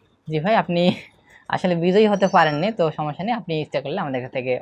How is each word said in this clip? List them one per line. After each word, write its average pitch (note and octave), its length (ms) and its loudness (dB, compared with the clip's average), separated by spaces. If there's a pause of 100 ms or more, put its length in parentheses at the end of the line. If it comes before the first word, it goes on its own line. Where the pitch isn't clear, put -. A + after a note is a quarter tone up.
(280)
জি D#3 120 -4
ভাই, G3+ 140 0
আপনি F3 400 2 (540)
আসলে F3+ 260 0
বিজয়ী F#3 320 4
হতে G3+ 220 2
পারেননি, E3 440 2
তো E3 180 0
সমস্যা D3+ 340 -6
নেই, A#3 100 -2
আপনি D#3+ 260 -4
ইচ্ছা D3 200 -6
করলে D3 200 -6
আমাদের C3+ 220 -4
কাছ B2+ 80 -12
থেকে B2+ 320 -2